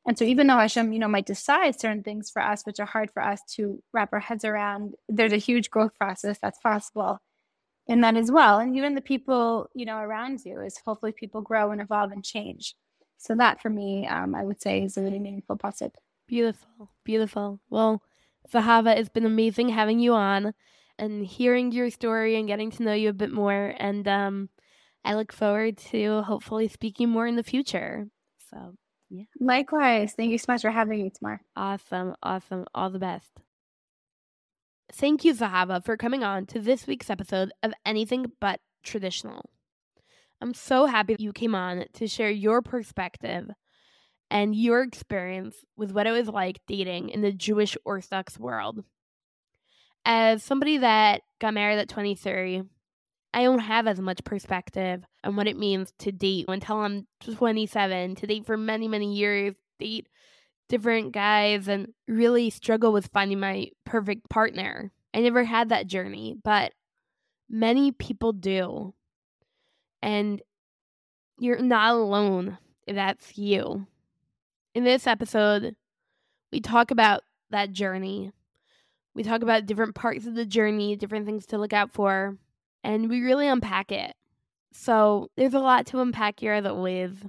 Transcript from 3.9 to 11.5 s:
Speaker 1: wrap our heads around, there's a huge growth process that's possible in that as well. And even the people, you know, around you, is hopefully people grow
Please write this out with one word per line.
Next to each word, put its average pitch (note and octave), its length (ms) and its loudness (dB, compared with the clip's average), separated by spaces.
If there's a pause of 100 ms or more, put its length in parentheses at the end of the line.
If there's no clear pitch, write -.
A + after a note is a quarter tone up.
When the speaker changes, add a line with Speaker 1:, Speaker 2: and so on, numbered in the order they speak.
Speaker 1:
wrap A3 180 0
our G#3 80 -2
heads A3+ 240 -6
around, G#3 500 -4 (140)
there's A3 240 2
a G#3 60 4
huge A#3+ 320 0
growth A3 260 2
process G3+ 440 -4
that's G3+ 180 -4
possible G#3 600 -2 (680)
in A#3 160 4
that A3+ 140 6
as A3+ 140 2
well. B3 280 8
And B3+ 180 -2
even C#4+ 180 0
the C4+ 60 -2
people, B3 760 0
you A#3+ 120 -10
know, A3 100 -6
around A3 480 -6
you, - 160 -12
is G3 240 -12
hopefully A3 280 -4
people A3 280 -12
grow G#3 300 0